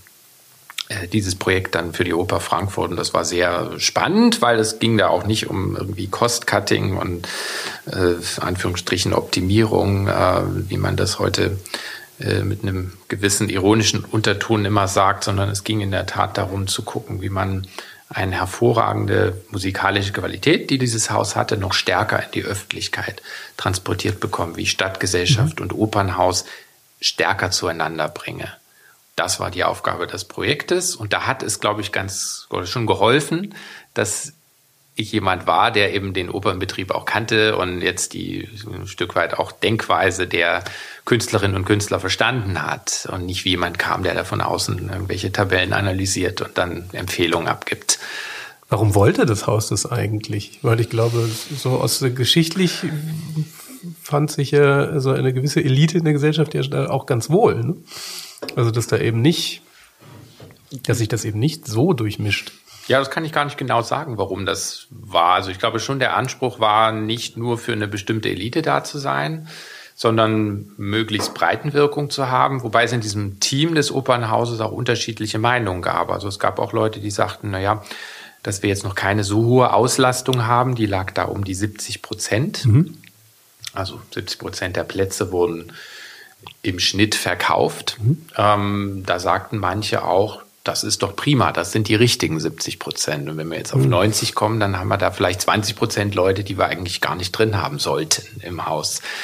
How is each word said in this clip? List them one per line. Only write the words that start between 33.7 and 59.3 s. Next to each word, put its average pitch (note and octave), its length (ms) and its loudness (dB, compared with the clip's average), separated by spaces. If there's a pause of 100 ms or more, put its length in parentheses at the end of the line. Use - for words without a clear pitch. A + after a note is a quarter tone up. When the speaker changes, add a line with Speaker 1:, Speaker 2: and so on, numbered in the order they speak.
Speaker 1:
dass - 380 -4 (680)
ich G#2 120 -6
jemand F#2 340 0
war, F#2 240 4
der G2+ 240 2
eben G2 220 -4
den F2+ 160 -2
Opernbetrieb F#2+ 580 -4
auch - 160 -2
kannte A2 500 2
und F2+ 260 -2
jetzt F2+ 320 -2
die, F2+ 360 -6 (160)
ein F#2 220 -10
Stück - 260 -6
weit E2+ 240 0
auch - 140 -4
Denkweise F#2 760 0
der F2 380 0 (420)
Künstlerinnen G2 500 2
und F#2+ 100 -2
Künstler G2+ 340 0
verstanden G2 640 0
hat - 480 -6
und F2+ 160 -4
nicht F#2+ 180 -6
wie F#2+ 60 2
jemand F2 260 0
kam, E2+ 240 0
der F2 140 0
da F2 80 0
von F2+ 180 -2
außen F#2 500 -2
irgendwelche F#2+ 400 -4
Tabellen F#2 420 2
analysiert F#2+ 680 0
und - 160 -6
dann F2 360 -4
Empfehlungen E2+ 540 0
abgibt. - 520 -2 (680)
Speaker 2:
Warum G#2+ 260 4
wollte A#2 320 6
das G#2 180 0
Haus G#2+ 240 2
das G#2 160 -2
eigentlich? G#2+ 800 -4
Weil A#2 160 2
ich A2+ 100 0
glaube, A2+ 400 0 (260)
so B2+ 240 -2
aus - 200 0
der, C3+ 100 0
geschichtlich D#3+ 680 2 (1200)
fand D3 300 0
sich C#3 180 -2
ja C#3+ 500 4
so C3 120 2
eine C3 200 2
gewisse C#3 320 0
Elite D#3 360 4
in E3 60 0
der D3+ 80 4
Gesellschaft D3 420 2
ja C#3+ 80 0
da C3+ 260 -2
auch C3 160 -2
ganz A#2+ 240 0
wohl, D3+ 340 4
ne? D#3+ 120 -2 (800)
Also, A#2+ 160 4
dass A2 160 -2
da A2+ 100 2
eben A2+ 240 2
nicht, - 400 2 (1200)